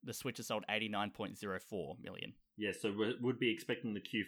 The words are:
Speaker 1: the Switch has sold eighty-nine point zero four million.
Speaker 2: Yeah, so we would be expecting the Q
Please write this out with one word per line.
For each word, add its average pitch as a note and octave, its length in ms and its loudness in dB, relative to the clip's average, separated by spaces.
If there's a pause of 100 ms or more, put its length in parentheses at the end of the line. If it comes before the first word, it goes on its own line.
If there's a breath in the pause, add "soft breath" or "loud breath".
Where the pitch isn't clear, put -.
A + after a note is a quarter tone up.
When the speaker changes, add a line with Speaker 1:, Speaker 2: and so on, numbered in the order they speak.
Speaker 1:
the A2+ 120 -6
Switch B2+ 240 -4
has A#2 80 -6
sold G#2+ 240 0
eighty-nine G#2 400 2
point G2 280 -4
zero F#2+ 200 -2
four D#2+ 420 -4
million. - 320 -8 (240)
Speaker 2:
Yeah, G#2 220 2
so G#2 140 2
we G#2 280 4
would A#2+ 180 2
be B2 120 6
expecting A2+ 440 0
the G2+ 60 -2
Q G#2 280 0